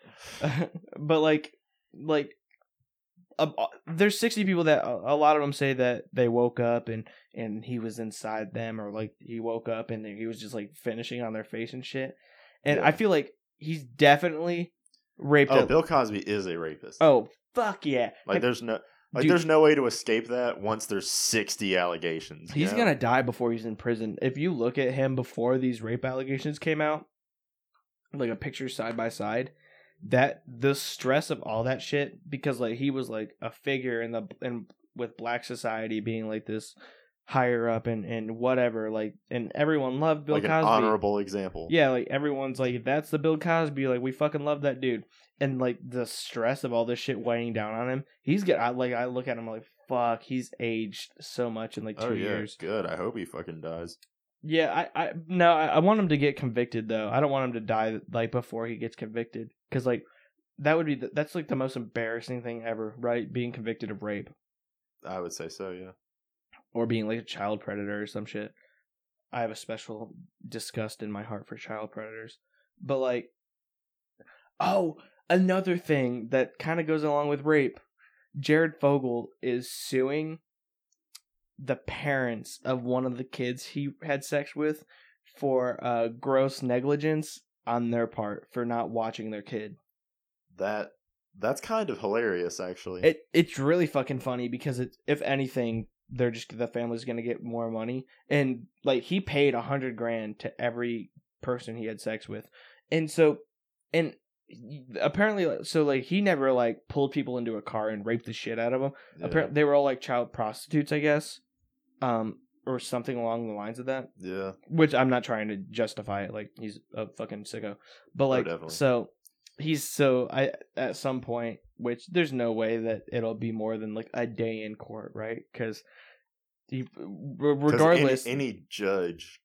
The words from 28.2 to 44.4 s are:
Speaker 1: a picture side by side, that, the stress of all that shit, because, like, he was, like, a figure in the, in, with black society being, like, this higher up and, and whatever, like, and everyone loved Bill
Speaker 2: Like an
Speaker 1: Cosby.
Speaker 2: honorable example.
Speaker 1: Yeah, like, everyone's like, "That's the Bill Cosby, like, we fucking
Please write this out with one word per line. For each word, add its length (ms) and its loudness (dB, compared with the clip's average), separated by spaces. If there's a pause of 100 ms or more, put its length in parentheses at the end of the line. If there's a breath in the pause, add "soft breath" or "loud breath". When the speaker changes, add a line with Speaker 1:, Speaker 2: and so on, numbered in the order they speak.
Speaker 1:
a 60 -4
picture 320 -8
side 280 -6
by 120 -2
side, 440 -4 (520 soft breath)
that, 420 2
the 280 2
stress 560 0
of 120 -4
all 220 -2
that 180 -2
shit, 460 -4
because, 320 -2
like, 160 0
he 140 0
was, 180 -2
like, 220 -6 (100)
a 100 -6
figure 520 -2
in 100 -6
the, 160 -4 (140)
in, 240 -6 (280)
with 220 -8
black 280 -4
society 560 -4
being, 280 -4
like, 160 -4
this 300 -6 (540 loud breath)
higher 400 2
up 180 0
and, 180 -2
and 320 -6
whatever, 540 2
like, 240 -4 (160)
and 240 -4
everyone 440 2
loved 280 2
Bill 100 2
Speaker 2:
Like 80 0
an 60 2
Speaker 1:
Cosby. 180 4
Speaker 2:
honorable 500 4
example. 520 -4
Speaker 1:
Yeah, 200 6
like, 180 0
everyone's 520 -2
like, 240 -2
"That's 260 0
the 80 0
Bill 180 2
Cosby, 520 0
like, 120 2
we 120 -2
fucking 320 0